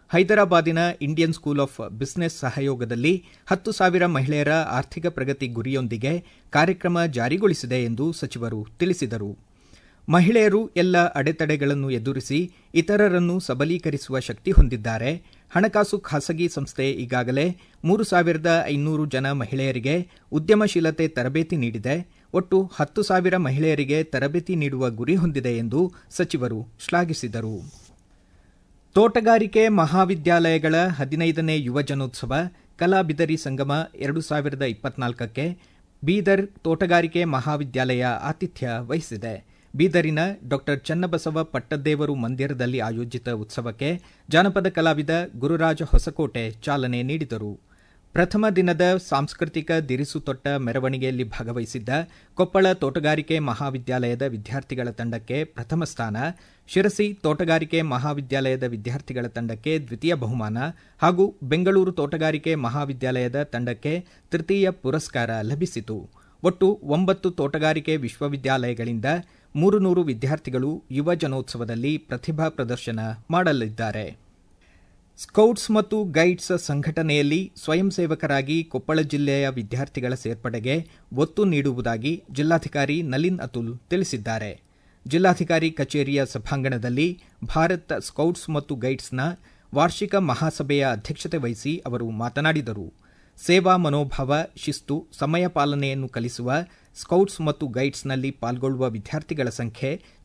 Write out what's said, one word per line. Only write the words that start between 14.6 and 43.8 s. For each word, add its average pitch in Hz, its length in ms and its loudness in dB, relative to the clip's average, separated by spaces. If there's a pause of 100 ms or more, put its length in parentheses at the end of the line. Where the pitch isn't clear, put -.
ಹಣಕಾಸು 208 480 2
ಖಾಸಗಿ 165 500 -2
ಸಂಸ್ಥೆ 135 420 -4
ಈಗಾಗಲೇ 123 540 -2 (380)
ಮೂರು 208 200 4
ಸಾವಿರದ 170 600 2
ಐನೂರು 151 400 0
ಜನ 135 260 -2
ಮಹಿಳೆಯರಿಗೆ 131 640 -2 (360)
ಉದ್ಯಮಶೀಲತೆ 165 760 2
ತರಬೇತಿ 160 480 -2
ನೀಡಿದೆ. 117 400 -2 (380)
ಒಟ್ಟು 190 420 2
ಹತ್ತು 175 280 0
ಸಾವಿರ 185 340 2
ಮಹಿಳೆಯರಿಗೆ 147 680 2
ತರಬೇತಿ 160 520 -2
ನೀಡುವ 135 360 0
ಗುರಿ 123 240 0
ಹೊಂದಿದೆ 135 420 2
ಎಂದು 117 240 0 (280)
ಸಚಿವರು 123 580 -2 (120)
ಶ್ಲಾಘಿಸಿದರು. 120 760 -2 (1400)
ತೋಟಗಾರಿಕೆ 220 720 6
ಮಹಾವಿದ್ಯಾಲಯಗಳ 165 1080 4 (120)
ಹದಿನೈದನೇ 156 720 0
ಯುವಜನೋತ್ಸವ 135 760 -2 (420)
ಕಲಾಬಿದರಿ 165 600 2
ಸಂಗಮ 139 340 -2 (240)
ಎರಡು 170 260 -2
ಸಾವಿರದ 143 400 -2
ಇಪ್ಪತ್ನಾಲ್ಕಕ್ಕೆ 123 840 -4 (580)
ಬೀದರ್ 196 440 4 (160)
ತೋಟಗಾರಿಕೆ 170 600 2
ಮಹಾವಿದ್ಯಾಲಯ 127 800 0
ಆತಿಥ್ಯ 131 640 -4 (100)
ವಹಿಸಿದೆ. 117 560 -6 (380)
ಬೀದರಿನ 156 460 2 (280)
ಡಾಕ್ಟರ್ 139 320 -2
ಚನ್ನಬಸವ 160 640 -2
ಪಟ್ಟದ್ದೇವರು 147 720 -2
ಮಂದಿರದಲ್ಲಿ 127 640 -2
ಆಯೋಜಿತ 117 500 -6
ಉತ್ಸವಕ್ಕೆ 117 600 -6 (400)